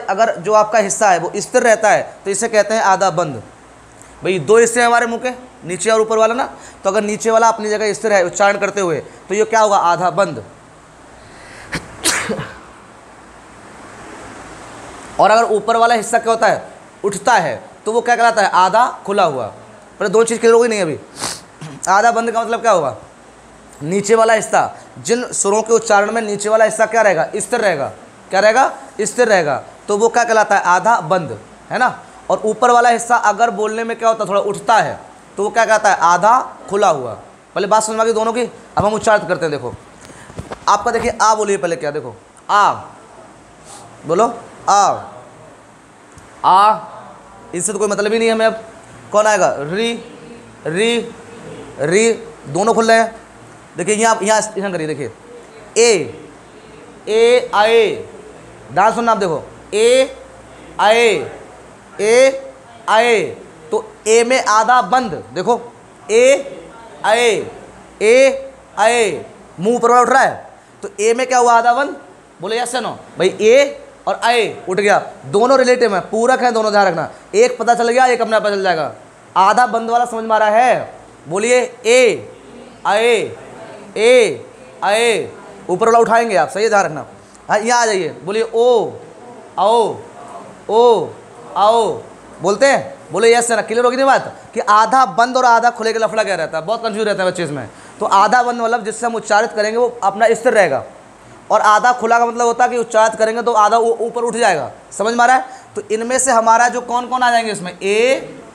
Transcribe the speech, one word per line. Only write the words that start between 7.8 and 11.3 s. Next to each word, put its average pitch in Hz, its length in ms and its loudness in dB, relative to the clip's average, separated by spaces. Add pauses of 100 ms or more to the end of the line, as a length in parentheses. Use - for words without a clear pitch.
स्थिर 208 200 -2
है 180 120 2
उच्चारण 202 320 0
करते 196 240 -4
हुए 165 180 -2 (300)
तो 190 60 -4
ये 214 100 0
क्या 220 160 2
होगा, 202 160 2
आधा 175 340 0
बंद। 160 320 -4 (4000)